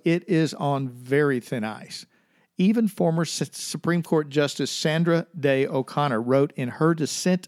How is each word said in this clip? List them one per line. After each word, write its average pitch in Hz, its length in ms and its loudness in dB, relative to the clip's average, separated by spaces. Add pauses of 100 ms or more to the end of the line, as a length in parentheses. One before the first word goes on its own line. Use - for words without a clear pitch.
it 170 200 2
is 160 280 2
on 139 340 -2
very 127 520 0
thin 120 220 -6
ice. - 440 -10 (540)
Even 214 280 4
former 170 340 0
S-, - 300 -6
Supreme 170 500 -2
Court 156 280 0
Justice 143 420 0
Sandra 165 560 0 (100)
Day 135 260 2
O'Connor 135 560 -2
wrote 135 360 2
in 123 140 -4
her 160 220 2
dissent 180 560 -2